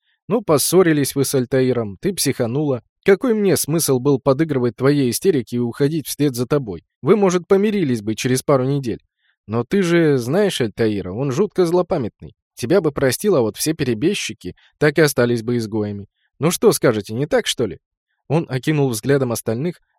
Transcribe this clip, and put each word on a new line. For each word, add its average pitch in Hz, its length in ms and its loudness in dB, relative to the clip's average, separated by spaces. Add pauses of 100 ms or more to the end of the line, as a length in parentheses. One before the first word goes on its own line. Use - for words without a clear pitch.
(280)
«Ну, 220 140 0
поссорились 160 720 2
вы 139 100 2
с - 100 -4
Альтаиром, 123 640 0
ты 190 140 -4
психанула. 131 680 -2 (220)
Какой 220 320 2
мне 196 220 2
смысл 143 420 0
был 135 200 2
подыгрывать 135 560 0
твоей 135 360 2
истерике 123 460 -2
и - 20 -2
уходить 143 480 -2
вслед 139 280 -2
за 123 120 -4
тобой? 113 360 -4 (200)
Вы, 170 120 4
может, 180 320 0
помирились 196 540 2
бы 110 140 -4
через 127 260 -2
пару 131 220 2
недель. 135 400 -4 (420)
Но 117 180 -2
ты 196 200 0
же 165 340 2
знаешь 165 420 0
Альтаира, 104 520 -2
он 131 200 -4
жутко 180 360 0
злопамятный. 165 680 -2 (220)
Тебя 160 260 0
бы 151 100 0
простил, 143 440 0
а 131 60 2
вот 107 160 -2
все 156 160 -2
перебежчики 123 840 -4 (240)
так 151 180 2
и 165 40 4
остались 120 420 2
бы 120 140 -2
изгоями. 104 500 -6 (320)
Ну 151 100 0
что 196 220 4
скажете, 110 420 0
не 139 140 -4
так, 247 180 0
что - 220 -4
ли?» - 120 -10 (480)
Он 151 220 -2
окинул 139 400 0
взглядом 127 420 0
остальных, 117 500 -4 (180)